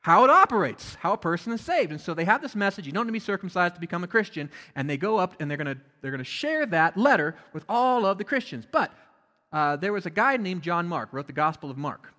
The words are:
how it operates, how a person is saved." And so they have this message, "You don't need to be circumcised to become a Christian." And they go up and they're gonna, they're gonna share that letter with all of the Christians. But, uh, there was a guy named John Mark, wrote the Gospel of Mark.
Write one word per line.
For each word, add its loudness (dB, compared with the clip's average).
how 8
it 8
operates, 4
how -2
a 0
person -4
is -6
saved." 0
And -8
so -6
they -2
have 2
this -10
message, -2
"You -8
don't -2
need -6
to -6
be -4
circumcised -2
to -12
become -6
a -8
Christian." -2
And -4
they -2
go 0
up 0
and -6
they're -4
gonna, -6
they're -8
gonna -8
share -2
that 2
letter 2
with -10
all 2
of 2
the -8
Christians. -6
But, 0
uh, 0
there -4
was -4
a -6
guy 2
named -4
John -2
Mark, -4
wrote -8
the -14
Gospel -2
of -10
Mark. -8